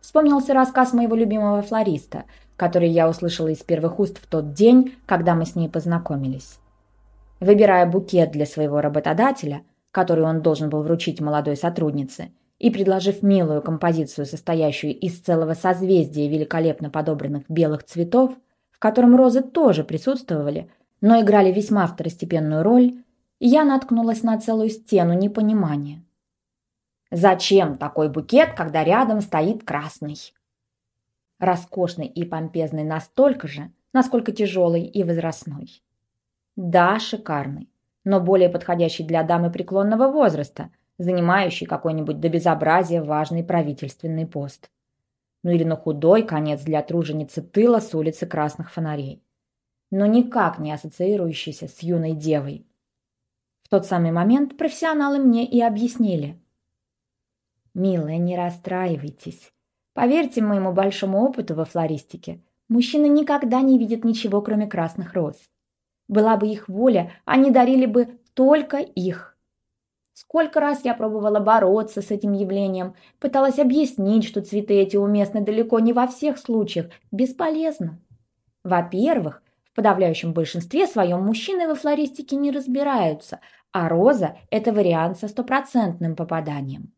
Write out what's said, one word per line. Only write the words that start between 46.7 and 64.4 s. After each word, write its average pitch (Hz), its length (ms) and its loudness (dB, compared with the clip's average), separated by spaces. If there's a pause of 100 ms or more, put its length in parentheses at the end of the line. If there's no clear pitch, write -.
труженицы 156 600 -6
тыла 226 360 2
с 214 160 -6
улицы 160 320 -4
Красных 156 460 -6
Фонарей. 151 500 -8 (720)
Но 196 140 0
никак 220 520 0
не 151 140 -6
ассоциирующийся 165 960 -6
с - 120 -20
юной 160 340 -4
девой. 151 520 -4 (960)
В - 60 -20
тот 196 180 0
самый 170 240 0
момент 226 460 2
профессионалы 302 640 -2
мне 240 260 2
и 240 140 0
объяснили. 208 800 -2 (1300)
"Милая, 170 440 -2
не 175 180 -2
расстраивайтесь. 175 1160 -8 (420)
Поверьте 262 460 0
моему 196 320 0
большому 196 520 0
опыту 254 320 -4
во 160 80 -4
флористике, 160 760 -8 (280)
мужчины 247 400 2
никогда 285 540 2
не 262 160 6
видят 226 260 -2
ничего, 220 380 0